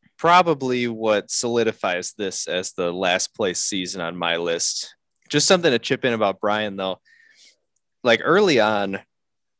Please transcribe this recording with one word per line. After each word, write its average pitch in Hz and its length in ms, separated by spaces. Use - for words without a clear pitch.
probably 143 680
what 110 440
solidifies 110 800
this - 340
as 92 260
the 87 200
last 92 420
place 92 240
season 92 440
on 85 160
my 85 180
list. 85 580
Just 147 180
something 170 220
to 120 80
chip - 260
in 123 80
about 101 280
Brian, 104 360
though. 95 240
Like, 117 180
early 165 380
on, 101 380